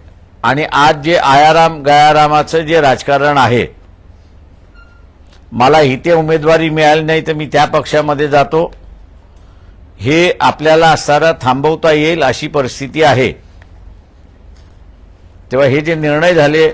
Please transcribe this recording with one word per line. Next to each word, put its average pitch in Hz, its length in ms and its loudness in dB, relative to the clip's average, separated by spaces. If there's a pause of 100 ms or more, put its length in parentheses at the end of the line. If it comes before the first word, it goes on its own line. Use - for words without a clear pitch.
(440)
आणि 135 200 -2
आज 151 320 0
जे 151 220 -2
आयाराम 156 640 2
गयारामाचं 151 760 2
जे 160 220 0
राजकारण 143 560 0
आहे, 117 300 0 (1800)
"मला 135 300 2
इथे 135 300 0
उमेदवारी 160 580 0
मिळाली 156 340 0
नाही 156 240 -2
तर 160 60 -4
मी 151 140 -8
त्या 147 180 0
पक्षामध्ये 151 640 -2
जातो," 143 460 -2 (1300)
हे 160 420 0
आपल्याला 156 480 2
असताना 151 420 0 (100)
थांबवता 151 500 -2
येईल 151 320 -2
अशी 131 240 -4
परिस्थिती 139 560 -4
आहे. 131 280 2 (2250)
तेव्हा 135 160 2
हे 139 140 0
जे 160 140 -4
निर्णय 156 380 0
झाले 156 400 2